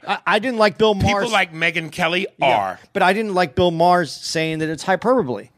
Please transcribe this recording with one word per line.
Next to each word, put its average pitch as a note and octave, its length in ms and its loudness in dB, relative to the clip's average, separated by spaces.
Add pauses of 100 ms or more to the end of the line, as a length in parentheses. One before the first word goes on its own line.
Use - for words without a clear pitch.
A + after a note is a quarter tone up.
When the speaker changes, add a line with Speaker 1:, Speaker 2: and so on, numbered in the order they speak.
Speaker 1:
I, G3 200 -4
I F#3 120 2
didn't A#3 200 -4
like G#3+ 200 2
Bill G#3+ 160 4
Maher's G3+ 300 0
Speaker 2:
people A#3 60 -2
like F#3+ 220 0
Megyn E3 400 -4
Kelly F3 340 -2 (120)
Speaker 1:
Yeah, B2+ 200 2
Speaker 2:
are. F#2+ 220 -4 (120)
Speaker 1:
but G3 100 0
I F#3 100 4
didn't G#3 220 -2
like F3+ 200 0
Bill F3+ 160 2
Maher's E3+ 420 2
saying D#3+ 460 -4
that D#3 100 -4
it's D#3+ 140 -8
hyperbole F3+ 760 -2